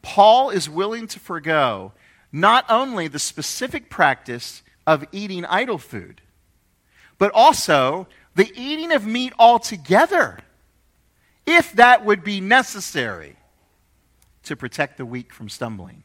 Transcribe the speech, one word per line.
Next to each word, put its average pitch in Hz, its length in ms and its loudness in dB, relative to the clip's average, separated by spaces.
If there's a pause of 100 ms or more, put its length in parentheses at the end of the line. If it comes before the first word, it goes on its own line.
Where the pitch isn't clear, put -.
Paul 226 480 4
is 170 200 -6
willing 208 380 -6
to - 120 -16
forgo 143 720 -4 (380)
not 208 380 2
only 226 380 -2
the 147 100 -12
specific - 720 -10
practice 131 720 -2 (240)
of 151 260 2
eating 190 340 -10
idol 208 340 -4
food, 95 420 -16 (960)
but 196 160 2
also 175 760 4 (280)
the 202 200 2
eating 311 360 -6
of 240 140 0
meat 247 340 -6
altogether, 233 960 2 (1120)
if 330 260 2
that 240 320 6
would 208 180 0
be 202 160 -6
necessary 135 960 -2 (1080)
to 147 120 -10
protect 131 420 -8
the 135 80 -10
weak 120 280 -14
from 107 160 -18
stumbling. 98 560 -12